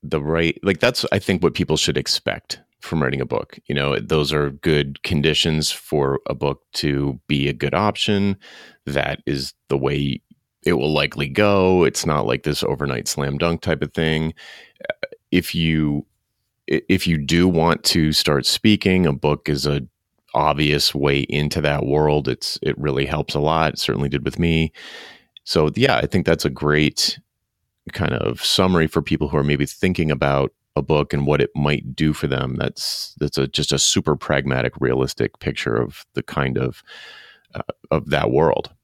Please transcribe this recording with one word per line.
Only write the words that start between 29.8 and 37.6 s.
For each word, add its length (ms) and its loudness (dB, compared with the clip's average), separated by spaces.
about 400 2
a 60 0
book 300 2
and 140 0
what 140 2
it 160 2
might 400 0
do 160 2
for 160 -2
them. 280 -2
That's, 640 -6
that's 180 -2
a, 120 0
just 240 -4
a 60 0
super 360 2
pragmatic, 640 0
realistic 600 0
picture 340 -4
of 400 -4
the 80 -4
kind 340 -2
of, 260 -4
uh, 80 -10